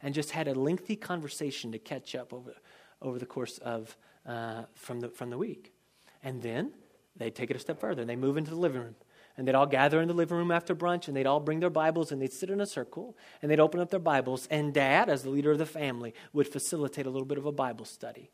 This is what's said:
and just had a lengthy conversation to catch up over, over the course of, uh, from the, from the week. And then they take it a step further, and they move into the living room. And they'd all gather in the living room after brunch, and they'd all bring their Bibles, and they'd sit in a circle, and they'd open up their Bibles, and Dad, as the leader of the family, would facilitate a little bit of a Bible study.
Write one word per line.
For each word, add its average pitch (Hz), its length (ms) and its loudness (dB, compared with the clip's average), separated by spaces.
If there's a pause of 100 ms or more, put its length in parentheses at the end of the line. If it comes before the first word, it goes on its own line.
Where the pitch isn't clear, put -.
and 139 100 -4
just 147 180 -2
had 156 180 -2
a 135 40 0
lengthy 175 440 0
conversation 147 720 -6
to 110 80 -8
catch - 340 -10
up 127 200 -8
over, 123 220 -14 (460)
over 123 180 -6
the 123 60 -6
course - 340 -8
of, 113 360 -8 (300)
uh, 117 380 -8 (100)
from - 260 -10
the, 120 80 -6
from 120 220 -10
the 120 80 -8
week. 190 340 -8 (520)
And 131 180 -8
then 123 320 -4 (420)
they 120 140 -4
take 113 220 -6
it - 40 -2
a 123 40 -8
step - 200 -6
further, 170 220 -4
and 117 80 -6
they 120 80 -4
move 135 180 2
into 156 160 -2
the 165 60 -6
living 147 240 0
room. 117 140 -12 (420)
And 131 80 -4
they'd 131 100 4
all 135 100 8
gather 143 360 6
in 165 60 2
the 175 60 2
living 170 240 2
room 175 140 2
after 170 220 2
brunch, 175 360 0
and 135 80 -2
they'd 135 100 4
all 147 140 4
bring 156 180 0
their 175 100 4
Bibles, 160 420 2
and 135 100 -2
they'd 135 100 -2
sit - 180 -6
in 196 120 0
a 202 40 2
circle, 196 520 -8 (240)
and 147 100 2
they'd 151 80 6
open 165 220 8
up 170 80 -2
their 190 100 0
Bibles, 131 500 2
and 147 240 0
Dad, 147 360 6
as 135 140 2
the 131 60 -4
leader 143 220 4
of 151 60 6
the 156 80 2
family, 123 480 -4 (180)
would 143 160 2
facilitate 143 580 -4
a 131 40 -2
little 135 180 -4
bit 143 100 -2
of 139 80 -6
a 147 60 0
Bible 127 320 -2
study. - 500 -14